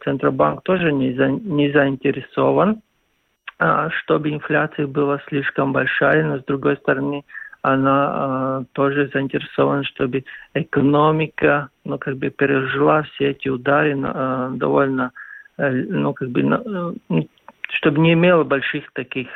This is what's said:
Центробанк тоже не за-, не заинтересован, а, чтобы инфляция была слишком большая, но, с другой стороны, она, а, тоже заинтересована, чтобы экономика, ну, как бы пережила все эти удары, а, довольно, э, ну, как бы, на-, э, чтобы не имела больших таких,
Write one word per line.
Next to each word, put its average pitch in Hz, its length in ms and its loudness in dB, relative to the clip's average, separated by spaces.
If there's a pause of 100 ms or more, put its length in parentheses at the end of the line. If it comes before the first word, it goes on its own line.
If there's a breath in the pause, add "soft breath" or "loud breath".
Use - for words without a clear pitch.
Центробанк 143 580 0
тоже 175 300 0
не 131 220 0
за-, 135 160 2
не 147 420 0
заинтересован, 139 1080 0 (800)
а, 156 320 0
чтобы 156 400 -2
инфляция 151 560 -2
была 139 420 -2
слишком 139 440 -2
большая, 139 540 2
но, 147 120 -2
с 131 60 -12
другой 143 340 0
стороны, 143 460 -2 (380 loud breath)
она, 135 500 2
а, 131 600 -4
тоже 139 420 0
заинтересована, 143 680 -2
чтобы 131 400 -4 (300 loud breath)
экономика, 147 1120 2 (160)
ну, 143 140 -6
как 139 200 -6
бы 135 120 -4
пережила 139 720 2
все 143 280 -2
эти 135 180 -6
удары, 139 560 0
а, 131 460 -4
довольно, 135 640 0 (460 loud breath)
э, 147 120 0 (180)
ну, 143 260 -2
как 131 160 -6
бы, 123 140 0
на-, 143 180 2 (480)
э, 160 120 2 (480)
чтобы 151 300 0
не 165 140 6
имела 170 300 6
больших 139 500 -2
таких, 131 420 -6